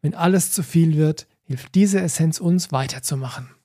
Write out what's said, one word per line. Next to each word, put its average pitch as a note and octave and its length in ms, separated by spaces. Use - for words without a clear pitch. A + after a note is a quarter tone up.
Wenn D3+ 120
alles F3+ 380
zu F#3 120
viel D#3+ 340
wird, D#3 300
hilft - 300
diese G3 280
Essenz D#3+ 400
uns F3 320
weiterzumachen. C3 720